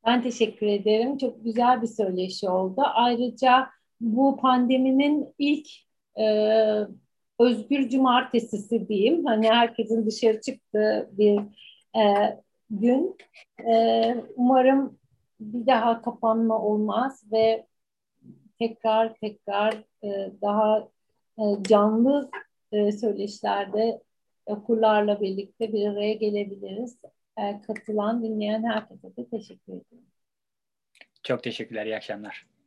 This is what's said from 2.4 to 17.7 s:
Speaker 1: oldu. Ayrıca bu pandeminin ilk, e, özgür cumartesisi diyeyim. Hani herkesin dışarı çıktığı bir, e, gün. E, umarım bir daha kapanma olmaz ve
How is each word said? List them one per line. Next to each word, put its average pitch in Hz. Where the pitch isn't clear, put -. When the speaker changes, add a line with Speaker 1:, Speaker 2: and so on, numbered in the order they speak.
Speaker 1:
oldu. 190
Ayrıca 247
bu 262
pandeminin 262
ilk, 285
e, 220
özgür 240
cumartesisi 240
diyeyim. 226
Hani 220
herkesin 226
dışarı 220
çıktığı 214
bir, 202
e, 208
gün. 247
E, 226
umarım 262
bir 220
daha 233
kapanma 226
olmaz 214
ve 220